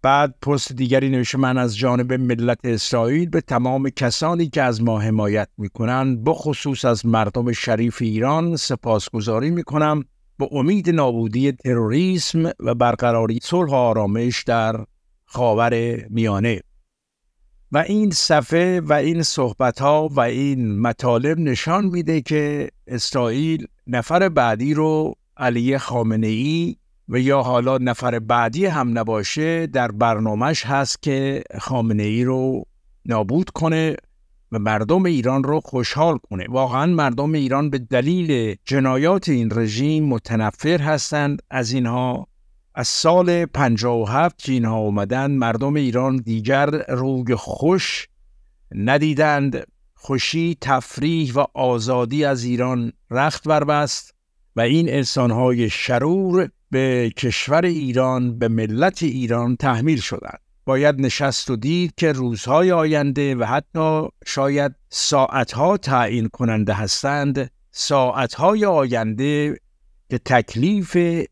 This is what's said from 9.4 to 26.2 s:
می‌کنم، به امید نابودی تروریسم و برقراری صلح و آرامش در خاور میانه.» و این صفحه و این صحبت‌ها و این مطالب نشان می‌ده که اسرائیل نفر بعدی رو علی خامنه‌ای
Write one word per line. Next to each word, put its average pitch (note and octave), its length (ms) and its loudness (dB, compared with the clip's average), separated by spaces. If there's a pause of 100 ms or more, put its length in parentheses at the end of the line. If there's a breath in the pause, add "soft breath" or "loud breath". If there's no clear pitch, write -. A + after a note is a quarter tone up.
می‌کنم، D3+ 540 0 (340)
به C3 140 -2
امید E3+ 380 2
نابودی B2+ 600 0
تروریسم D3+ 1040 0
و A#2+ 160 -2
برقراری A#2 680 2
صلح E3+ 280 0
و C#3 40 0
آرامش A2+ 680 2
در A2+ 420 0 (400)
خاور A#2 840 0
میانه.» A2 520 0 (1120)
و C#3+ 60 2
این G#3 320 2
صفحه E3+ 680 2
و D3+ 120 0
این D#3 300 2
صحبت‌ها C#3 840 0
و C#3 120 0
این A#2+ 600 0
مطالب B2 580 0
نشان D#3+ 460 0
می‌ده E3 360 0
که D3 480 -2 (180)
اسرائیل B2+ 800 -2 (200)
نفر D#3 420 0
بعدی C3 460 2
رو D#3 400 0 (220)
علی B2 420 0
خامنه‌ای A#2+ 1000 0 (320)